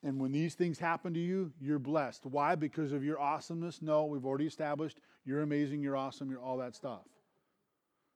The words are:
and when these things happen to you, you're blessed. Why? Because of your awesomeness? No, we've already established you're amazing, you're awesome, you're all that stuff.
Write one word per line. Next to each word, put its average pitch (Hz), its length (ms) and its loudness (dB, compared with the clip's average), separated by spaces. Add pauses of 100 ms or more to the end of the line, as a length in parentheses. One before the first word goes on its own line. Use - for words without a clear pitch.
and 135 160 -2
when 131 120 0
these 151 220 2
things 170 240 2
happen 165 380 0
to 170 40 0
you, 175 400 0
you're 143 200 2
blessed. 135 460 0
Why? 143 280 4
Because 151 380 0
of 143 120 0
your 151 160 0
awesomeness? 160 640 -2
No, 156 240 4
we've 143 200 -2
already 139 200 0
established 147 540 -2 (240)
you're 139 180 0
amazing, 147 400 2
you're 139 140 0
awesome, 135 340 -4
you're 127 120 -6
all 127 160 -2
that 123 180 -6
stuff. 113 260 -8 (1160)